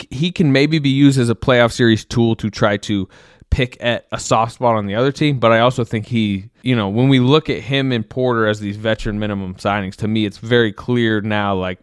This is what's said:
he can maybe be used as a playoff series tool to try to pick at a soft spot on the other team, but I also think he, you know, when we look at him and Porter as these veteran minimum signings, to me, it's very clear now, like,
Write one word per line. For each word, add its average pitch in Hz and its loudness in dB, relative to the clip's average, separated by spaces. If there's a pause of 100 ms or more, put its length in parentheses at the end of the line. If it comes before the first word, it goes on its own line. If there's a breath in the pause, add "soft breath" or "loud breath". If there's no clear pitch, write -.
(100)
he 165 -4
can 156 2
maybe 147 2
be 139 0
used 135 4
as 120 2
a 113 0
playoff 120 2
series 113 2
tool 117 0
to 110 -4
try 104 0
to 98 -4 (420 soft breath)
pick 127 -2
at 113 -4
a 110 -8
soft 113 -2
spot 120 0
on 104 -2
the 98 -6
other 135 0
team, 147 -2
but 113 4
I 113 4
also 123 2
think 110 -6
he, 104 -2 (120)
you 127 -2
know, 104 0
when 120 2
we 135 4
look 139 2
at 107 -6
him 135 -2
and 113 -4
Porter 120 0
as 107 0
these 101 -6
veteran 107 -4
minimum 98 -6
signings, 98 -4
to 110 -6
me, 110 0
it's 98 -8
very 117 2
clear 113 0
now, 104 -2
like, 92 -4